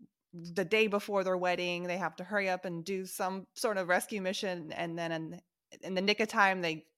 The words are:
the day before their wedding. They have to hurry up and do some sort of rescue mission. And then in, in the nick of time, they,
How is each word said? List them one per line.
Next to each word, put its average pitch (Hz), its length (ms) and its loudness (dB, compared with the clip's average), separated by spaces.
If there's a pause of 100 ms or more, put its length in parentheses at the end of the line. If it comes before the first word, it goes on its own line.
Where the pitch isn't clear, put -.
(320)
the 175 320 -2
day 214 220 4
before 202 380 0
their 185 120 2
wedding. 180 460 0
They 180 160 -2
have 170 180 -2
to 185 80 -10
hurry 196 240 0
up 185 160 -2
and 170 200 -4
do 190 200 -4
some 190 500 -4
sort 214 240 0
of 175 100 -2
rescue 190 340 2
mission. 185 500 -2
And 170 260 -4
then 165 140 -2
in, 160 280 -6 (420)
in 185 120 -6
the 185 80 2
nick 208 180 2
of 220 80 2
time, 190 340 4
they, 160 240 -2 (120)